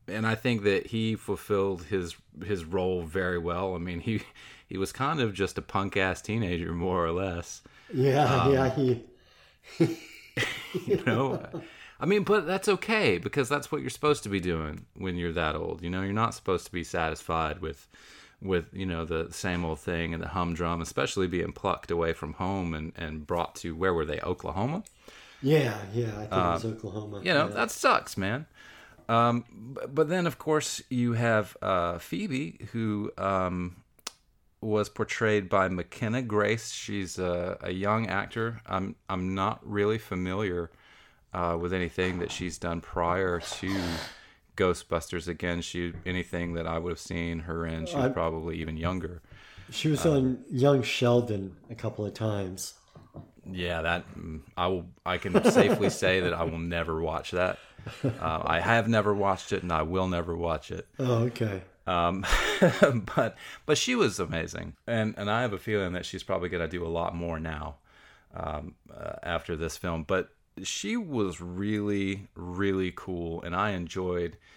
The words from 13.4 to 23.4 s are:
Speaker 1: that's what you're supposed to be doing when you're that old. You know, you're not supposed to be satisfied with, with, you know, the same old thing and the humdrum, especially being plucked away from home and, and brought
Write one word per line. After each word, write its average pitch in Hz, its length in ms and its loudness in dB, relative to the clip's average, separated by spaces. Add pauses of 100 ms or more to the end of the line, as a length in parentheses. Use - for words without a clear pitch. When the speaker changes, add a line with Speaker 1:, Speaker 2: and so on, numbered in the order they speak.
Speaker 1:
that's 143 240 0
what 147 100 -2
you're 127 80 -4
supposed 147 340 2
to 104 60 -6
be 98 120 2
doing 80 440 -2 (100)
when 92 200 -4
you're 85 160 0
that 80 240 0
old. 82 260 -4
You 87 80 -4
know, 92 120 -2
you're 98 100 -2
not 110 220 2
supposed - 320 -2
to - 60 -14
be 87 120 -4
satisfied 80 800 -2
with, 78 260 -8 (540)
with, 90 320 0
you 95 120 -4
know, 85 200 -2
the 80 260 -2
same 87 320 -2
old 80 160 -2
thing 82 340 -2
and 82 80 -4
the 82 80 -6
humdrum, 85 520 0
especially - 460 0
being 85 260 -2
plucked - 380 -4
away 85 220 2
from 78 200 -8
home 92 400 -2
and, 78 240 -6
and 78 280 -8
brought 85 320 -2